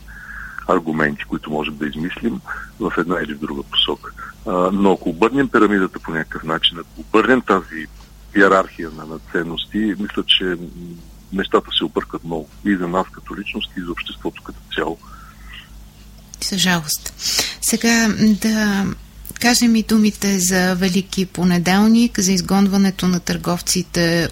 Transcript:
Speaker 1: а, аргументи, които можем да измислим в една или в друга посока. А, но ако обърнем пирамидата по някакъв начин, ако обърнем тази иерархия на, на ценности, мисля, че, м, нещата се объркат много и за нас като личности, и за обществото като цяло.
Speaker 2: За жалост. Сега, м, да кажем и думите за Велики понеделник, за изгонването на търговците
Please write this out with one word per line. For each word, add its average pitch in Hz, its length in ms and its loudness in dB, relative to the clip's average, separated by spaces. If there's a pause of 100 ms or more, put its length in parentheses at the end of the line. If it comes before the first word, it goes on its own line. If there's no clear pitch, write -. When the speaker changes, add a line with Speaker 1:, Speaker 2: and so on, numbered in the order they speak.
(680)
Speaker 1:
а, 92 60 2
аргументи, 78 500 -2
които - 280 -8
можем 76 260 -4
да 76 100 -4
измислим 82 540 -6 (380)
в 92 180 -4
една 87 260 0
или 76 100 -8
в 71 60 -12
друга 73 240 -8
посока. - 480 -4 (360)
А, 104 40 -2 (220)
но 98 180 4
ако 90 180 -2
обърнем 117 400 2
пирамидата 101 500 2
по - 120 -10
някакъв 80 320 -6
начин, 82 360 -2
ако - 220 -16
обърнем 113 400 4
тази 80 460 -2 (480)
иерархия 95 560 4
на, 78 140 -14
на 80 140 -12 (120)
ценности, 92 680 -2
мисля, 101 280 -6
че, - 160 0
м, 90 140 -2 (760)
нещата - 440 0
се - 80 -2
объркат - 380 -6
много 82 260 -8 (160)
и 101 100 2
за 90 120 -2
нас 92 240 -2
като - 260 -16
личности, 104 400 -10
и 92 40 -8
за 85 100 -8
обществото - 520 -10
като - 160 -16 (160)
цяло. 80 220 -4 (1500)
Speaker 2:
За 202 140 -2
жалост. 175 560 -2 (480)
Сега, 226 460 2
м, 208 80 0 (260)
да 208 440 0 (560)
кажем 240 340 4
и 220 80 4
думите 208 560 2
за 185 360 2
Велики 185 500 0
понеделник, 190 920 4
за 185 120 2
изгонването 190 760 2
на 180 120 2
търговците 170 1120 0